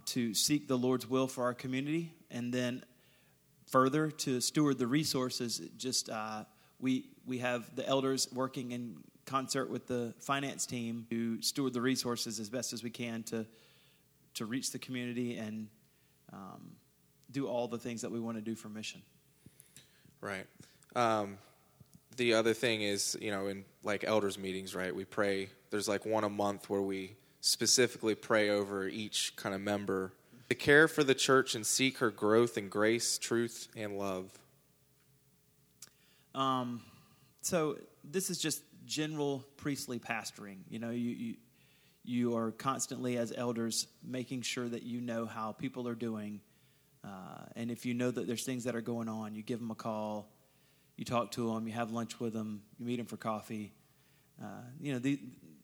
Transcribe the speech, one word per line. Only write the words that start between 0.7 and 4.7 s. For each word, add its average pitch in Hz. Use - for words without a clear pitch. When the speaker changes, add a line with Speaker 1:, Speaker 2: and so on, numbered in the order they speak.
Speaker 1:
Lord's 123
will 131
for 127
our 123
community, 147
and 120
then 123
further 135
to 127
steward 143